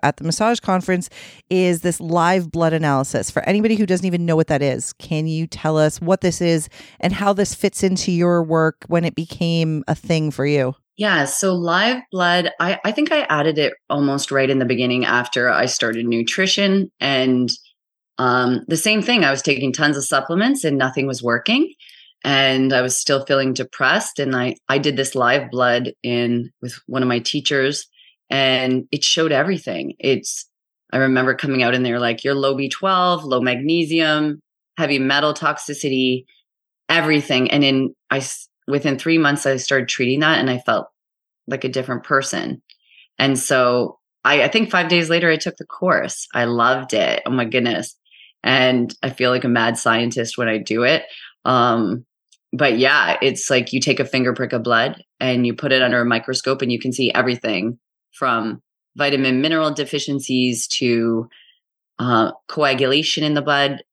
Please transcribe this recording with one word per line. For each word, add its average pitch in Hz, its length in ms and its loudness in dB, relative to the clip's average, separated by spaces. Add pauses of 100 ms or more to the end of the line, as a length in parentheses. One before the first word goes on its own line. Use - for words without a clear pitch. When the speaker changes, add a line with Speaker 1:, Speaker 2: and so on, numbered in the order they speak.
Speaker 1:
at 143 140 0
the 143 80 -8
massage 220 340 0
conference, 185 500 -2 (400)
is 180 320 2
this 175 200 -2
live 170 500 0
blood 165 220 2
analysis. 143 580 0
For - 120 -2
anybody 214 320 2
who 208 100 2
doesn't 180 200 0
even 175 200 -2
know 165 100 2
what 160 120 2
that 143 140 0
is, 127 320 -2
can 160 340 -4
you 160 200 -4
tell 156 300 -2
us 156 240 2
what 175 180 0
this 175 220 -2
is 165 260 0 (320)
and 180 140 -2
how 202 180 0
this 196 240 0
fits - 260 -2
into 185 300 0
your 175 320 2
work 160 440 0
when 170 180 2
it 165 100 -4
became 165 720 -2
a 156 80 0
thing 156 360 -2
for 139 140 -2
you? 139 300 0 (220)
Speaker 2:
Yeah. 190 280 2
So 185 300 0
live 190 560 0
blood, 175 480 0
I, 185 240 -2
I 214 80 0
think 294 220 -2
I 294 80 2
added 151 360 0
it 147 160 2 (160)
almost 139 400 0
right 135 200 2
in 135 100 2
the 127 60 0
beginning 123 400 0
after 123 440 0
I 104 180 2
started 117 380 -2
nutrition. 190 920 0
And, 127 500 2 (680)
um, 123 480 2
the 160 100 0
same 214 240 2
thing, 233 220 0
I 139 80 4
was 135 100 -2
taking 135 320 0
tons 147 240 0
of 135 80 -6
supplements 190 580 0
and 147 140 0
nothing 135 300 0
was 123 160 -8
working. 220 500 0 (500)
And 135 480 2
I 127 100 4
was 127 140 0
still 135 300 0
feeling 135 280 2
depressed. 135 680 -2
And 135 160 -2
I, 123 200 -2 (140)
I 135 80 2
did 143 200 0
this 135 180 -2
live 127 340 2
blood 123 440 0 (100)
in 120 480 -2 (100)
with 123 240 -12
one 127 160 -4
of 127 80 2
my 123 80 2
teachers, 139 720 -2 (420)
and 131 640 0
it 131 120 -4
showed 160 280 2
everything. 135 680 -2
It's, - 500 -2 (440)
I - 60 0
remember 131 360 2
coming 131 300 -2
out 120 100 2
and 127 100 0
they're 120 160 0
like, 120 240 -2
"You're 139 120 0
low 139 200 0
B 135 140 -4
twelve, 180 560 0
low 127 160 0
magnesium, 151 960 0 (380)
heavy 143 220 0
metal 143 340 2
toxicity, 135 920 -2 (640)
everything." 151 600 2
And 143 140 2
in, 135 320 0 (160)
I 135 60 -2
s-, - 300 -10 (200)
within 143 320 -2
three 165 180 2
months, 147 300 2
I 135 100 0
started 131 320 -2
treating 131 300 0
that 156 180 2
and 131 140 0
I 123 80 -2
felt 107 260 -2 (640)
like 135 160 -6
a 135 60 -2
different 127 340 -6
person. - 580 -2 (560)
And 135 220 2
so 123 580 2 (260)
I, 139 200 4
I 131 60 4
think 220 200 0
five 180 180 0
days 170 220 2
later, 170 220 2
I 160 60 2
took 170 200 -6
the - 80 -14
course. - 680 -2
I 120 100 0
loved 120 480 0
it. 101 320 0
Oh 117 60 -4
my 123 140 0
goodness. - 520 -2 (480)
And 127 560 2
I - 80 -4
feel 123 220 0
like 120 140 0
a 131 40 0
mad 120 280 2
scientist 117 600 -2
when 120 120 0
I 110 80 0
do 110 260 -2
it. 151 200 2 (420)
Um, 120 600 2 (460)
but 127 260 2
yeah, 127 440 4
it's 131 280 -2
like 127 220 0
you 135 80 -2
take 131 220 0
a 131 40 0
finger 127 280 0
prick 123 200 -4
of 117 100 -2
blood 120 380 0 (200)
and 123 260 0
you 120 60 0
put 143 180 -4
it 131 100 4
under 123 200 2
a 120 40 2
microscope 127 560 -2
and 127 100 -2
you 120 80 -2
can 127 120 -4
see 123 220 -2
everything 117 640 -2 (340)
from 113 480 -4 (360)
vitamin 135 440 0
mineral 156 300 0
deficiencies 131 960 -4
to, 117 600 0 (720)
uh, 117 320 2 (180)
coagulation 139 720 0
in 151 100 0
the 147 80 -2
blood, 139 400 0 (120)